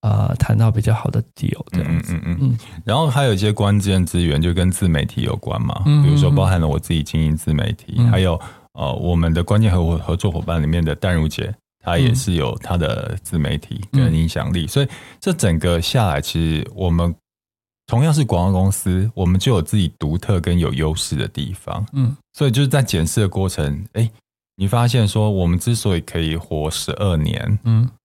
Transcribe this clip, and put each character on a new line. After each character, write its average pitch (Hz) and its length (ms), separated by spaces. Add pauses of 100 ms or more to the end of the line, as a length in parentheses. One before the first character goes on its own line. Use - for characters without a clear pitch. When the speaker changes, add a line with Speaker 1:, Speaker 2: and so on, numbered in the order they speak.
Speaker 1:
呃， 104 380
谈 - 180
到 110 140
比 110 100
较 107 120
好 - 160
的 113 120 (140)
deal - 360
这 90 100
样 80 200
子。 - 120
Speaker 2:
嗯， 82 40
嗯， - 80
嗯， 85 160
嗯。 135 100
Speaker 1:
嗯。 117 60 (260)
Speaker 2:
然 110 140
后 156 100
还 139 160
有 123 100
一 95 40
些 104 160
关 101 260
键 92 260
资 87 160
源 78 200
就 87 120
跟 90 180
自 95 160
媒 78 180
体 - 160
有 - 160
关 - 240
嘛， - 240
Speaker 1:
嗯， 147 160
嗯， - 0
嗯。 - 20
Speaker 2:
比 143 60
如 147 80
说 143 120
包 98 160
含 92 140
了 80 80
我 73 120
自 - 140
己 78 100
经 78 200
营 78 140
自 80 160
媒 - 200
体， - 260
Speaker 1:
嗯。 120 80
Speaker 2:
还 104 120
有， 87 200 (340)
呃， 67 220
我 87 200
们 82 180
的 85 100
关 104 180
键 107 100
合 90 100
伙， 82 160
合 82 180
作 98 160
伙 80 100
伴 82 200
里 73 60
面 85 160
的 78 120
淡 92 200
如 80 120
姐， - 260 (300)
她 85 140
也 123 160
是 113 200
有 71 240
她 - 180
的 76 460
自 - 160
媒 73 200
体 - 240 (100)
跟 127 220
影 80 140
响 69 240
力， 87 120
Speaker 1:
嗯。 - 20
嗯。 - 20
Speaker 2:
所 139 160
以 131 40 (340)
这 190 100
整 92 280
个 87 220
下 107 280
来， 71 100
其 76 200
实 80 340
我 92 160
们 85 240 (720)
同 117 180
样 160 100
是 151 100
广 90 240
告 95 120
公 95 120
司， 95 420
我 95 120
们 90 120
就 123 160
有 90 80
自 90 160
己 87 220
独 76 180
特 92 220
跟 87 180
有 78 160
优 78 220
势 - 220
的 64 100
地 73 260
方。 - 380
Speaker 1:
嗯。 135 240 (180)
Speaker 2:
所 147 140
以 131 40
就 135 100
是 139 60
在 135 140
检 85 240
视 110 160
的 98 80
过 95 180
程， 73 460
诶， 110 160 (460)
你 95 120
发 120 200
现 117 200
说 107 240
我 95 140
们 87 120
之 117 180
所 104 220
以 82 40
可 - 180
以 80 160
活 78 340
十 - 240
二 92 240
年， 78 460
Speaker 1:
嗯。 113 260 (160)